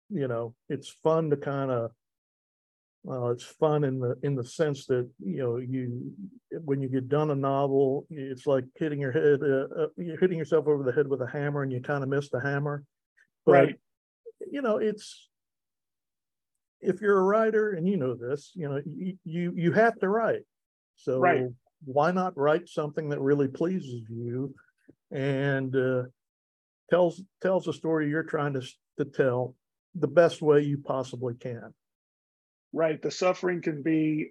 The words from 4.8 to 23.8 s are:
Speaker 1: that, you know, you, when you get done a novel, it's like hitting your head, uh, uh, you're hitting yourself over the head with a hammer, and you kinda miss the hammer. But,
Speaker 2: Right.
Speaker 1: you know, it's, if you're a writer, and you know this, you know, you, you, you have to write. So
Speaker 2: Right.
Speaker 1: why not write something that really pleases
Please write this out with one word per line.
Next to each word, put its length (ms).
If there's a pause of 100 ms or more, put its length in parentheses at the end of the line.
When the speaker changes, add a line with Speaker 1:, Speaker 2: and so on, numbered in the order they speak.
Speaker 1:
that, 220 (140)
you 160
know, 180
you, 560 (500)
when 180
you 60
get 220
done 220
a 40
novel, 720
it's 380
like 180 (100)
hitting 240
your 120
head, 320
uh, 400
uh, 40 (100)
you're 220
hitting 180
yourself 300
over 160
the 80
head 160
with 140
a 60
hammer, 360
and 80
you 100
kinda 260
miss 220
the 100
hammer. 440 (640)
But, 80
Speaker 2:
Right. 260 (720)
Speaker 1:
you 100
know, 160
it's, 500 (1500)
if 220
you're 180
a 40
writer, 500
and 140
you 100
know 180
this, 400
you 120
know, 180
you, 380
you, 320
you 160
have 280
to 100
write. 320 (540)
So 240
Speaker 2:
Right. 280 (380)
Speaker 1:
why 260
not 260
write 320
something 400
that 120
really 260
pleases 640